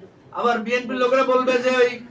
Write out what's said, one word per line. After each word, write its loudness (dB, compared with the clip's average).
আবার 0
বিএনপির -4
লোকেরা 2
বলবে 2
যে 0
ওই 2